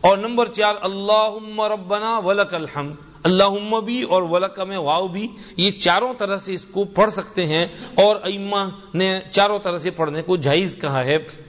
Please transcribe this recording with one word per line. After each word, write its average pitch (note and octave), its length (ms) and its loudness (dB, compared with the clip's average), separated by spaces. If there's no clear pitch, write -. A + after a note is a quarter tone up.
اور F#3+ 180 6
نمبر A#3 280 0
چار، G#3 340 0
اللہم G#3+ 800 -2
ربنا G#3+ 580 -2
ولک F#3+ 360 0
الحمد، D3 400 -6
اللہم G3+ 580 2
بھی A#3+ 220 -4
اور F#3 200 2
ولک F3+ 380 -2
میں F#3+ 160 -6
واو E3+ 320 0
بھی، F#3+ 200 -6
یہ F#3 140 2
چاروں G3 480 2
طرح G3 200 -2
سے F#3+ 160 -8
اس F3 100 -10
کو G3 200 -2
پڑھ G3 260 4
سکتے F#3 360 -4
ہیں، D#3+ 200 2
اور G#3 300 6
ائمہ G3 440 -2
نے F#3+ 260 2
چاروں G3+ 280 4
طرح F3+ 200 -4
سے D#3+ 120 -4
پڑھنے D#3+ 320 -2
کو F3+ 140 0
جائز D3+ 440 2
کہا C#3 240 -2
ہے۔ C#3+ 140 2